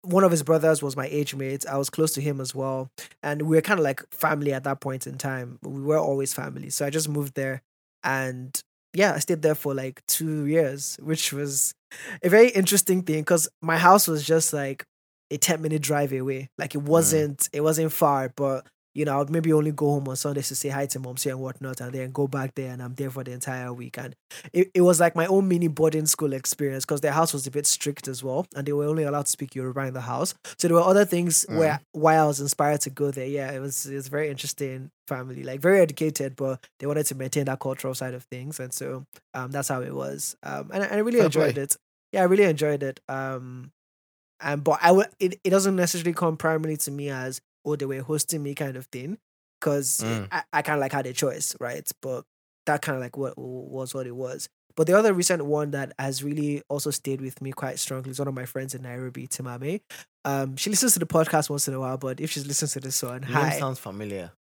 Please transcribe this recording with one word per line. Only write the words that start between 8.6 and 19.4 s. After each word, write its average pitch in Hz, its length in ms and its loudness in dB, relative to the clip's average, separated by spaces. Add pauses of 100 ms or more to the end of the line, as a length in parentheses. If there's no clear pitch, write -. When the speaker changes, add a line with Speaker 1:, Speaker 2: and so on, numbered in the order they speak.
Speaker 1:
yeah, 185 200 4
I 165 60 -2
stayed 160 220 0
there 156 140 4
for, 143 180 -4
like, 135 340 -8
two 156 380 -2
years, 143 560 0
which 156 320 -2
was 139 400 -2 (500)
a 175 60 4
very 220 200 10
interesting 190 520 4
thing 156 240 0
'cause 165 240 4 (120)
my 160 160 2
house 180 300 8
was 156 160 0
just, 160 300 2
like, 139 320 -6 (460)
a 147 60 -4
ten-minute 156 440 0
drive 143 320 0
away. 131 440 -4
Like, 151 180 -6
it 147 80 -2
Speaker 2:
Mm. 143 40 -6
Speaker 1:
wasn't, 151 640 4
it 143 80 -4
wasn't 156 320 2
far, 139 460 2
but, 135 280 -2 (280)
you 147 100 -2
know, 143 120 0
I - 20 2
would 143 120 0
maybe 165 220 2